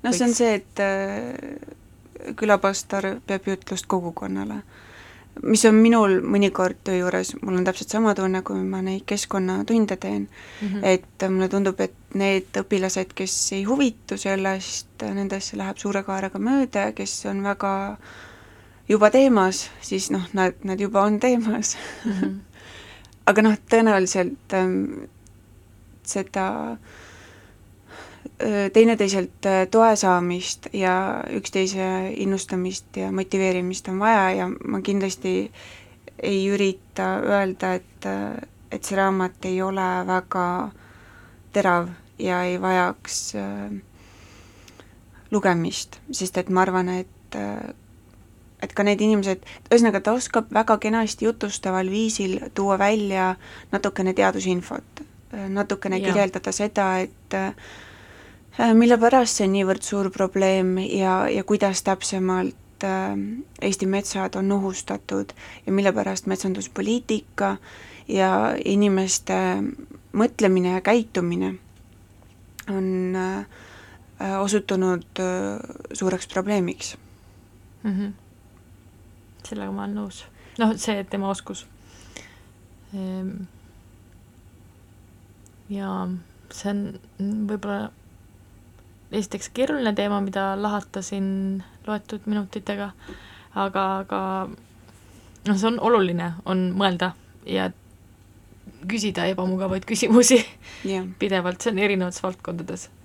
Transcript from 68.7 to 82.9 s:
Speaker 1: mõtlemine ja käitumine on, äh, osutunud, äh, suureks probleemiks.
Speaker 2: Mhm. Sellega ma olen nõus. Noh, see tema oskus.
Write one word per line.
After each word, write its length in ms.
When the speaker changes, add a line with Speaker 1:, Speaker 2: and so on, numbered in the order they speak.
Speaker 1:
mõtlemine 600
ja 80
käitumine 720
on, 480
äh, 300
osutunud, 640
äh, 400
suureks 340
probleemiks. 680
Speaker 2:
Mhm. 260
Sellega 280
ma 120
olen 120
nõus. 280
Noh, 180
see 280
tema 260
oskus. 360